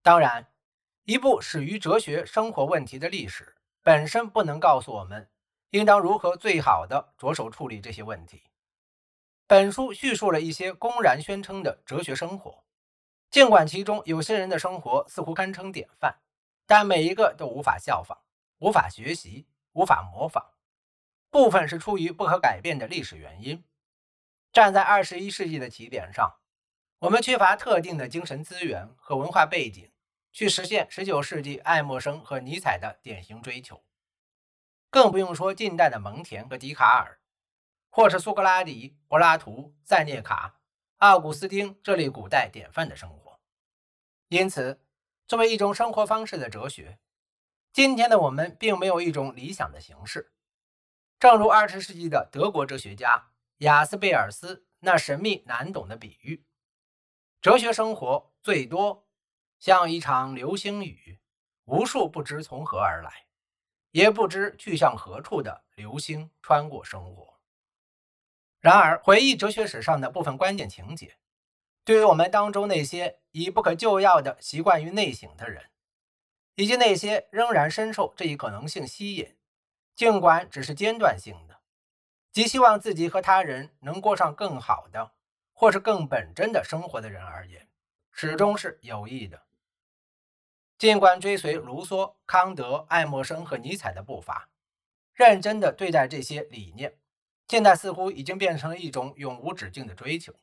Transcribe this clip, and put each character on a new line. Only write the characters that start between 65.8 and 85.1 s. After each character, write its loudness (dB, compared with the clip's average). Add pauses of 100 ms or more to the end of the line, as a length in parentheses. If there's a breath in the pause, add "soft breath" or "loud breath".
星 -10 (100)
穿 2
过 -14
生 -16
活。 -20 (1200)
然 10
而， 4
回 8
忆 4
哲 -4
学 -4
史 -12
上 0
的 -6
部 -6
分 -6
关 0
键 -8
情 -16
节， -20 (680)
对 6
于 6
我 8
们 2
当 0
中 -2
那 -2
些 -8 (140)
已 -8
不 0
可 2
救 2
药 6
的 -8
习 -10
惯 2
于 -12
内 -2
省 -18
的 -14
人， -18 (880)
以 -2
及 0
那 4
些 -4
仍 0
然 2
深 -6
受 -4
这 -10
一 -4
可 -8
能 -12
性 -10
吸 -12
引， -12 (580)
尽 2
管 4
只 -12
是 -8
间 -4
断 2
性 -20
的， -20 (720)
极 0
希 -4
望 6
自 -6
己 -4
和 -4
他 4
人 -10
能 -12
过 0
上 -2
更 -8
好 -14
的， -12 (400)